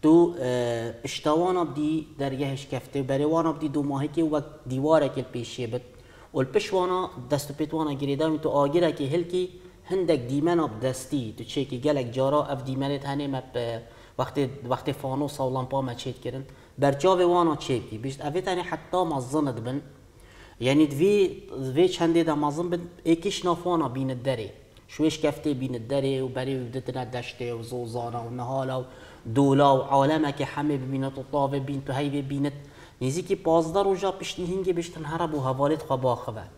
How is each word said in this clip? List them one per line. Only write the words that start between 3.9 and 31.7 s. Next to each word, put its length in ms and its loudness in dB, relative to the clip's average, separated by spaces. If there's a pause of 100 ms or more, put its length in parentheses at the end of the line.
ماهێکی 320 -2 (100)
وەک 120 0 (260)
دیوارێکی 520 4 (100)
پێشێ 380 -6
بت. 140 -6 (500)
و 20 2 (160)
پشتوانە 460 2 (320)
دەست 200 -2
و 80 -8
پێتوانە 420 0
گرێداوی 420 0
تو 140 0
ئاگرێکی 560 4
هەلکی 300 0 (480)
هەندێک 300 2 (100)
دیمەنە 420 2
بدەستی. 520 -4 (120)
تو 140 -10
چێکی 340 -4
گەلێک 300 2
جارا 340 4
ئەف 180 -4
دیمەنێت 440 -2
هەنێ 220 -2
مە 80 -4 (120)
پ-، 260 -4 (400)
وەختێ، 240 0 (280)
وەختێ 300 -2
فانۆسە 400 -4
و 140 0
لەمپا 320 -2
مە 140 -6
چێت 220 -8
کردن. 200 -8 (380)
بەرچاوێ 520 4
وانە 300 4
چێ 180 0
بکی. 220 -12
بیشت 220 -8
ئەڤێت 260 -4
هەنێ 200 -2
حەتا 300 -2 (100)
مەزنت 540 0
بن. 120 -4 (880)
یعنی 260 6
دوێ، 240 4 (560)
دوێ 220 6
چەندێ 340 4
دا 140 2
مەزن 280 -2
بن، 100 -2 (260)
ئێکیش 380 2
نافوانە 500 0
بینت 320 -4
دەرێ. 220 -2 (440)
شوێش 300 2
کەفتێ 280 0 (100)
بینت 300 -4
دەرێ 240 0 (100)
و 100 -4
بەرێ 280 -2
بدتنە 400 -6 (120)
دەشتێ 420 -6
و 40 -8 (100)
زۆزانە 540 -6
و 40 -10 (100)
نەهاڵە 420 -4
و 40 -8 (500)
دۆلا 420 8
و 40 2 (100)
عالەمێکی 640 4
هەمێ 300 0
ببینت 340 -4
و 140 -8
تاوێ 360 0
بین 180 -4